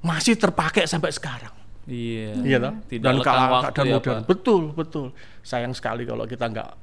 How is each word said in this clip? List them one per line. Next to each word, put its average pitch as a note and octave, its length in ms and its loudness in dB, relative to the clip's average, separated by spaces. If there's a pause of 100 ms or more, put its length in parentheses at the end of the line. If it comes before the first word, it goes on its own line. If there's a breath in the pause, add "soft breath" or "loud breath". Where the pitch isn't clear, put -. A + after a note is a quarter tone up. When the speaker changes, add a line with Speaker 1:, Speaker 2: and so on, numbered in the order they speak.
Speaker 1:
masih E3+ 340 4
terpakai F#3+ 500 2
sampai D#3 260 0
sekarang. B2 420 -10 (320)
Speaker 2:
Iya. A2+ 540 -4
Speaker 1:
Iya C3+ 200 2
toh? B2+ 160 0 (120)
Speaker 2:
Tidak A#2 180 -6
Speaker 1:
Dan C3 120 6
Speaker 2:
lekang C3+ 140 2
Speaker 1:
kalah B2+ 220 6
Speaker 2:
waktu B2+ 220 2
Speaker 1:
dan C#3 100 2
Speaker 2:
ya, B2+ 100 4
Speaker 1:
modern. B2 220 0
Speaker 2:
Pak? G#2+ 100 -6
Speaker 1:
Betul, F#3+ 360 4 (100)
betul. D#3 340 -4 (340 loud breath)
Sayang B2 320 -4
sekali A#2+ 300 -4
kalau A#2 220 -4
kita A#2 240 -4
nggak A2 220 -6 (120)